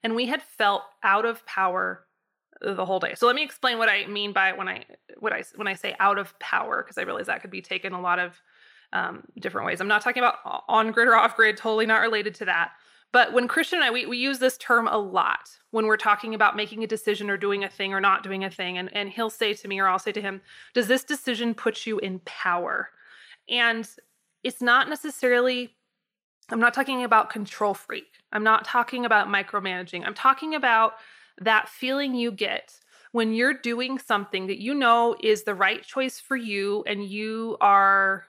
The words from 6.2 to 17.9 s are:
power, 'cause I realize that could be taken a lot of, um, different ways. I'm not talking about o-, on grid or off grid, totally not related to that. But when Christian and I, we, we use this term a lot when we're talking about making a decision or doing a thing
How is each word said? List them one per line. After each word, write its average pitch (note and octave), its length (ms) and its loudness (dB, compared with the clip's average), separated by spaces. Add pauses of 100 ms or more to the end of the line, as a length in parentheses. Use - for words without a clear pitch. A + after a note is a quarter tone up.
power, - 440 -4
'cause - 160 -12
I F3+ 40 -4
realize F#3+ 240 -6
that - 140 -4
could F#3+ 100 -16
be F#3 120 -12
taken F#3 300 -8
a F3+ 80 -8
lot F3+ 180 0
of, F3 220 -6 (520)
um, - 300 -4 (160)
different - 280 -6
ways. E3+ 140 -4
I'm G3 80 -4
not G#3 140 2
talking B3 200 -2
about - 220 2
o-, - 220 -6
on A3 240 2
grid A#3 180 4
or A3+ 60 8
off A3+ 220 4
grid, G#3+ 200 4
totally A3 300 -2
not A3 140 4
related G#3+ 360 -2
to G#3 100 -8
that. E3+ 260 -2 (400)
But B3 200 6
when B3 160 2
Christian E4 300 0
and D4+ 60 4
I, B3 60 2
we, A#3+ 160 -2
we A#3+ 120 -6
use C4 200 -2
this B3+ 200 2
term A#3 300 2
a A3 100 2
lot F#3 520 -2 (200)
when A3 160 0
we're G#3+ 100 6
talking G#3+ 380 0
about G#3 220 4
making G#3 260 -6
a A3+ 40 -4
decision G#3+ 440 -2
or G3 60 0
doing G3+ 280 -2
a F#3+ 40 -6
thing G3 260 -6